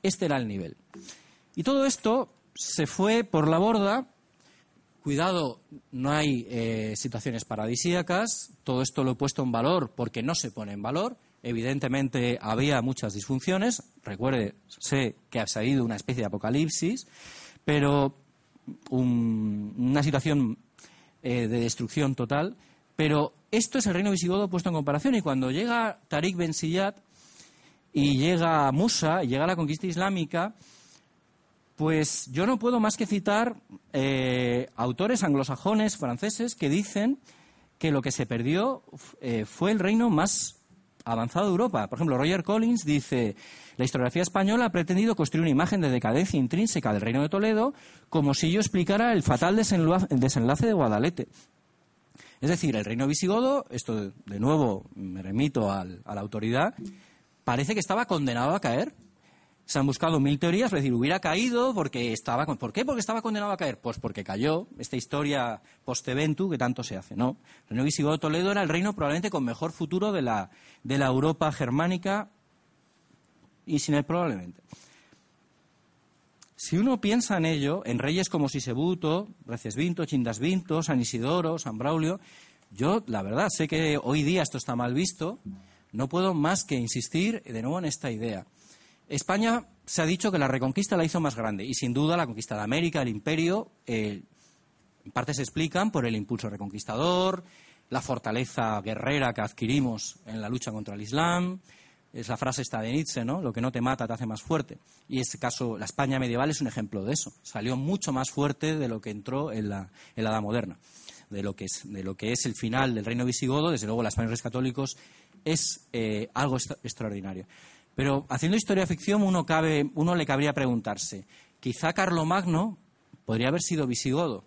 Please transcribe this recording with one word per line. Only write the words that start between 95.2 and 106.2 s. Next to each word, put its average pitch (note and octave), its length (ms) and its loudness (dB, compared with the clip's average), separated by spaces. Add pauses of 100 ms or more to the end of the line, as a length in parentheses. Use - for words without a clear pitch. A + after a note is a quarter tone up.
se C3+ 80 -2
explican E3 480 0
por C3 160 0
el A2+ 100 0
impulso G#2+ 320 -4
reconquistador, C3 960 -2 (460)
la C3 100 0
fortaleza A2+ 800 -2
guerrera B2 540 0
que A2 80 -2
adquirimos A#2 800 -2
en A2 160 -8
la G#2 80 -6
lucha A#2+ 240 -4
contra G#2 220 -8
el G#2 80 -8
Islam. F3 580 0 (500)
Es A#2 180 -12
la A#2 100 -4
frase B2+ 240 -2
esta A#2 180 -6
de A2+ 120 -4
Nietzsche, C#3+ 300 -2
¿no? D3 200 -2
"Lo A#2+ 100 -4
que A2+ 80 -4
no B2+ 100 0
te A#2+ 120 -4
mata B2+ 240 -2
te A2+ 80 -4
hace A#2 100 -6
más A2 160 -8
fuerte". - 380 -4 (300)
Y C3 100 -2
este - 180 -4
caso, A#2+ 400 -4
la G#2+ 80 -8
España C3+ 340 0
medieval B2+ 300 0